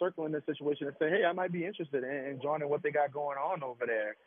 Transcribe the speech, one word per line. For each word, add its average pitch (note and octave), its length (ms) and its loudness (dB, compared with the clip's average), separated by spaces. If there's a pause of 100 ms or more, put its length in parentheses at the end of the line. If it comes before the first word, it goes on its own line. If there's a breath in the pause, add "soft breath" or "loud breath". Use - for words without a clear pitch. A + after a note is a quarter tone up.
circling E3 320 0
this C#3+ 140 -2
situation C#3+ 420 -2
and C3 100 -6
say, D#3 100 4
"Hey, G3 160 4
I E3+ 80 6
might F#3 200 -2
be F3 120 0
interested D#3+ 380 -2
in, B2+ 80 -4
in C3+ 320 -4
joining D3 260 0
what C#3+ 140 0
they D3 80 0
got C#3+ 220 2
going C#3+ 260 -4
on D#3+ 240 -2
over B2 240 -4
there," G#2+ 300 0 (100)